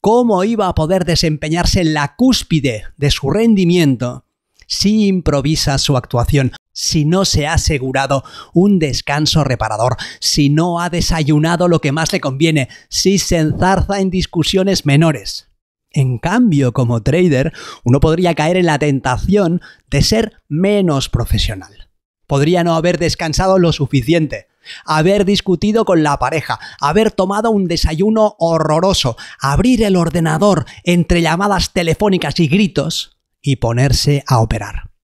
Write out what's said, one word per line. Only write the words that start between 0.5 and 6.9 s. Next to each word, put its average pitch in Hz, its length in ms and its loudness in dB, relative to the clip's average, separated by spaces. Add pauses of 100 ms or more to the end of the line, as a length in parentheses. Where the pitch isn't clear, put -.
a 165 60 -4
poder 180 280 0
desempeñarse 165 760 0
en 160 120 0
la 147 220 -4
cúspide 151 720 0 (100)
de 139 160 0
su 135 200 -2
rendimiento 170 920 0 (420)
si 208 420 0
improvisa 151 720 0
su 139 200 0
actuación, 123 560 0 (180)
si - 320 -2